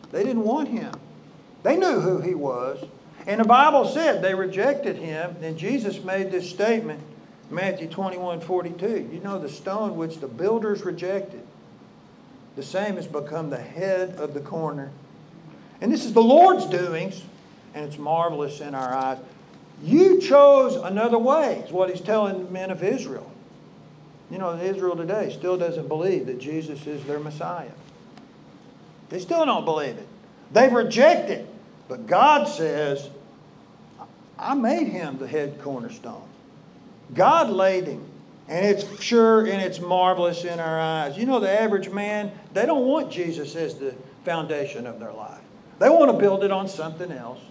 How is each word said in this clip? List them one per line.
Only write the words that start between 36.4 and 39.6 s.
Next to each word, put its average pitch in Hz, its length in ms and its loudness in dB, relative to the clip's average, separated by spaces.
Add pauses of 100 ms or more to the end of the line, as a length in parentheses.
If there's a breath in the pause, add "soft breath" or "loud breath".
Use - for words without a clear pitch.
God 269 340 4
laid 185 380 0
him. 147 180 -10 (420)
And 170 180 -2
it's 196 360 0
sure 226 440 6
and 196 160 -2